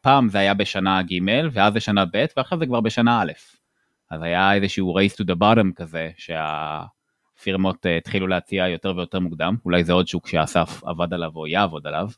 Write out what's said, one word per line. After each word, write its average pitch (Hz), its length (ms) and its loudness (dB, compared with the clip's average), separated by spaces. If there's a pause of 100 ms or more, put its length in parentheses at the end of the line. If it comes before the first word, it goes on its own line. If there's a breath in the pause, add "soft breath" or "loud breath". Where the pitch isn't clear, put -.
פעם 135 280 4
זה 101 100 0
היה 98 160 4
בשנה 95 480 0
ג', 90 160 -4 (340)
ואז 104 200 4
זה 107 80 0
שנה 101 240 2
ב', 101 200 0 (120)
ועכשיו 160 220 -2
זה 160 80 -2
כבר 123 140 0
בשנה 117 420 2
א'." 117 100 -4 (800)
אז 80 120 -10
היה 90 320 2
איזשהו 95 440 0
race 98 140 4
to - 120 -6
the 87 160 0
bottom 104 360 4
כזה, 80 400 -8
שהפירמות, 80 1700 -6
אה, 85 100 0
התחילו 95 300 -4
להציע 92 420 -2
יותר 90 280 -4
ויותר 90 240 -6
מוקדם, 85 440 -2
אולי 87 200 2
זה 87 80 2
עוד 90 160 4
שוק - 200 -8
שאסף 80 560 0
עבד 87 300 -4
עליו 85 220 -6
או 78 100 -10
יעבוד 80 400 -2
עליו. 78 300 -4